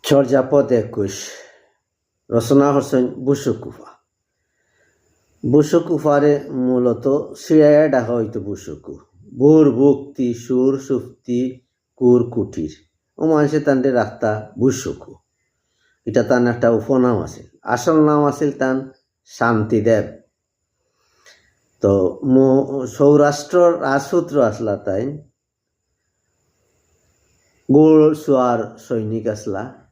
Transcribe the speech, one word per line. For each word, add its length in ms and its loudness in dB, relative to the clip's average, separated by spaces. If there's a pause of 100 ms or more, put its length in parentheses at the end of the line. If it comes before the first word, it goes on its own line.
চর্যাপদ 640 2
একুশ, 400 -4 (1160)
রচনা 420 2
করছেন 340 0
বুসুকুফা। 800 -6 (1600)
বুসুকুফারে 960 2 (100)
মূলত 840 -2
সিরিয়ায় 560 4
ডাকা 260 -2
হইতো 260 -4
বুসুকু। 580 -14 (360)
বুর, 360 6
বুক্তি, 640 0
সুর, 440 -2
সুফতি, 840 -8 (360)
কুর, 340 2
কুটির। 400 -6 (480)
ও 80 -2
মানুষে 340 0
তান্ডে 300 0
রাখতা 680 -4
বুসুকু। 560 -4 (920)
এটা 160 0
তার 240 0
একটা 240 0
উপনাম 520 0
আছিল। 240 -14 (160)
আসল 440 2
নাম 180 2
আছিল 280 -2
তান 380 -4 (340)
শান্তিদেব। 800 0 (1800)
তো 440 0
মো-, 600 2
সৌরাষ্ট্রর 960 2
রাজপুত্র 600 -2
আসলা 340 -2
তাই। 420 -6 (2500)
গোড় 420 6
সোয়ার 640 -2
সৈনিক 480 -6
আসলা। 640 -10